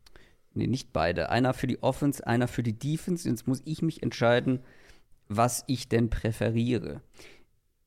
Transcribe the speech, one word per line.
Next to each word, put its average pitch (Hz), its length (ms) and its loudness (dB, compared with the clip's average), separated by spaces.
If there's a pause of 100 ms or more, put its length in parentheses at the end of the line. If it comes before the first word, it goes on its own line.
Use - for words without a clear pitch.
(540)
nee, 107 140 0
nicht - 260 -4
beide. 85 360 2
Einer 127 260 2
für - 100 -4
die 120 160 -2
Offense, 135 460 0
einer 120 200 2
für - 140 -4
die 113 160 -2
Defense. 156 500 -4
Jetzt 123 200 -2
muss 131 180 -2
ich 156 160 -6
mich 160 220 -2
entscheiden, 127 560 2 (800)
was 120 300 2
ich 127 220 -4
denn 117 200 4
präferiere. 113 920 0 (840)